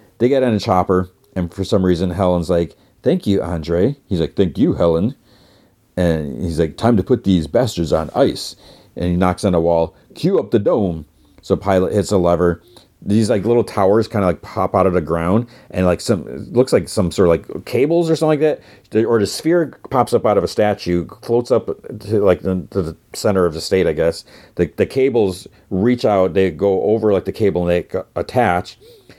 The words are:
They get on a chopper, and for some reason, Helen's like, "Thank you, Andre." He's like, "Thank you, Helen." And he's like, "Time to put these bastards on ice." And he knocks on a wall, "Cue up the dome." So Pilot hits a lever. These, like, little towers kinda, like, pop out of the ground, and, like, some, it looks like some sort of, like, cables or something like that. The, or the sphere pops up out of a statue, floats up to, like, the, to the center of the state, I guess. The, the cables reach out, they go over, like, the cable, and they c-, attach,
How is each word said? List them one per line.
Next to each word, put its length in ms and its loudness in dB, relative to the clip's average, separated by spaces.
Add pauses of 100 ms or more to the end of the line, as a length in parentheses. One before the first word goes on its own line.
(200)
They 100 2
get 140 2
on 100 2
a 60 0
chopper, 500 0 (260)
and 180 -4
for 120 -6
some 200 0
reason, 260 0
Helen's 380 0
like, 280 0 (260)
"Thank 240 0
you, 140 2
Andre." 640 -2
He's 160 -2
like, 160 -2
"Thank 200 0
you, 160 2
Helen." 420 0 (840)
And 440 -2
he's 180 -4
like, 180 -2
"Time 180 2
to 80 2
put 220 0
these 220 2
bastards 440 -2
on 240 -2
ice." 400 -2 (400)
And 160 -6
he 40 0
knocks 280 0
on 100 2
a 80 2
wall, 340 0 (200)
"Cue 240 0
up 120 -6
the 80 2
dome." 460 0 (380)
So 120 2
Pilot 380 0
hits 180 0
a 60 2
lever. 460 2 (360)
These, 300 0
like, 160 0
little 180 2
towers 440 2
kinda, 180 -2
like, 160 0
pop 320 -4
out 140 4
of 60 0
the 80 0
ground, 440 0 (240)
and, 160 0
like, 160 2
some, 260 -2
it 240 -12
looks 220 2
like 160 0
some 220 -2
sort 180 2
of, 0 -
like, 360 -2
cables 440 0
or 60 2
something 240 0
like 0 -
that. 200 0 (300)
The, 160 0
or 140 2
the 80 0
sphere 400 0 (240)
pops 240 2
up 100 0
out 120 4
of 60 2
a 40 -2
statue, 600 -2 (140)
floats 300 -2
up 160 0 (320)
to, 220 -2
like, 200 2
the, 300 -4
to 100 -2
the 160 -6 (160)
center 320 0
of 80 0
the 80 -8
state, 240 0
I 80 0
guess. 320 -2 (300)
The, 220 -2
the 100 0
cables 600 0 (220)
reach 360 0
out, 280 2
they 160 2
go 320 0
over, 320 2
like, 120 0
the 60 -4
cable, 300 0
and 80 0
they 180 0
c-, 160 -6 (120)
attach, 640 -2 (400)